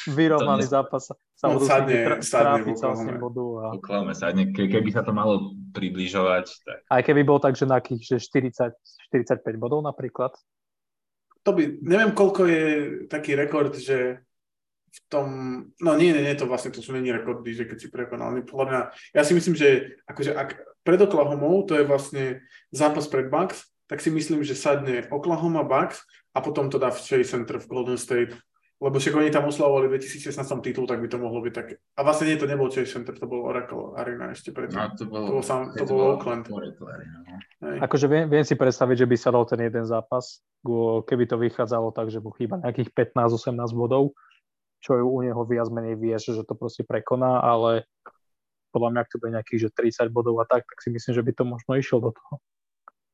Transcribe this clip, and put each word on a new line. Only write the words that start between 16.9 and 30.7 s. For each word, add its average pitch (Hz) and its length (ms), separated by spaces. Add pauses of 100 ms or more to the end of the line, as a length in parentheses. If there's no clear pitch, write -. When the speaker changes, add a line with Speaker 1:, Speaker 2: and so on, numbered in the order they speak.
Speaker 3:
není 127 240
rekordy, 117 400
že 117 100
keď 113 140
si - 80
prekonal, 120 480
ale 123 80
podľa 135 240
mňa, 131 140 (340)
ja 147 80
si 147 80
myslím, 175 240
že 147 140 (400)
akože 143 240
ak 139 160 (340)
pred 175 160
Oklahomou, 151 640
to 151 160
je 147 60
vlastne 139 400 (480)
zápas 151 340
pred 131 220
Bucks, 170 340 (240)
tak 143 140
si 165 100
myslím, 156 320
že 135 160
sadne 135 480
Oklahoma, 160 560
Bucks 131 400 (320)
a - 60
potom - 260
to 139 100
dá 127 140
v - 80
Chase 127 300
Center 120 280
v - 140
Golden 123 240
State, 120 400 (420)
lebo 139 200
však 147 180
oni 151 140
tam 147 200
oslavovali 139 400
v 135 80
dvetisícšestnástom 139 640
titul, 127 240